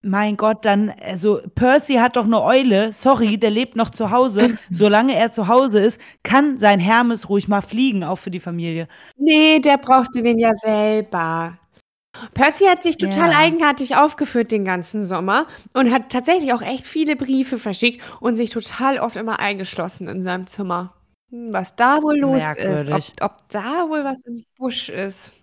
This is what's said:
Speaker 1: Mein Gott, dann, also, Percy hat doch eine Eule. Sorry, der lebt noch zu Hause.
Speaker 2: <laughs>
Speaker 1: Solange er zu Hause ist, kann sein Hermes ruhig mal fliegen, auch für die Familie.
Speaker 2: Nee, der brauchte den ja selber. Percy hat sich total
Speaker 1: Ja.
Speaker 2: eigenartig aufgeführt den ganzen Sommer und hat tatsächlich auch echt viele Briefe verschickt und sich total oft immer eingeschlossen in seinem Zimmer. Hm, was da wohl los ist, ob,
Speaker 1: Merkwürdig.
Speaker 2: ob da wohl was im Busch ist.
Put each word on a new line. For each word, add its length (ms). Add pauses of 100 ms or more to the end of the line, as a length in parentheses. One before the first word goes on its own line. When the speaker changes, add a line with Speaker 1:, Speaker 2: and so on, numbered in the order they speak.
Speaker 1:
Mein 320
Gott, 280
dann, 280 (120)
also, 360 (140)
Percy 400
hat 220
doch 80
eine 180
Eule. 500
Sorry, 460
der 120
lebt 260
noch 140
zu 200
Hause. 540
Speaker 2:
<laughs> 60
Speaker 1:
Solange 440
er 160
zu 160
Hause 320
ist, 220 (240)
kann 340
sein 220
Hermes 480
ruhig 180
mal 160
fliegen, 400
auch 160
für 140
die 80
Familie. 480 (280)
Speaker 2:
Nee, 440
der 180
brauchte 440
den 180
ja 140
selber. 1040 (760)
Percy 300
hat 180
sich 160
total 320
Speaker 1:
Ja. 80
Speaker 2:
eigenartig 580
aufgeführt 540
den 140
ganzen 400
Sommer 420 (260)
und 200
hat 180
tatsächlich 420
auch 100
echt 220
viele 320
Briefe 420
verschickt 440 (180)
und 140
sich 160
total 480
oft 180
immer 220
eingeschlossen 680
in 160
seinem 240
Zimmer. 460 (360)
Hm, 240
was 220
da 260
wohl 160
los 240 (140)
ist, 320
ob, 100
Speaker 1:
Merkwürdig. 220
Speaker 2:
ob 160 (140)
da 380
wohl 160
was 220
im 180 (140)
Busch 300
ist. 440 (100)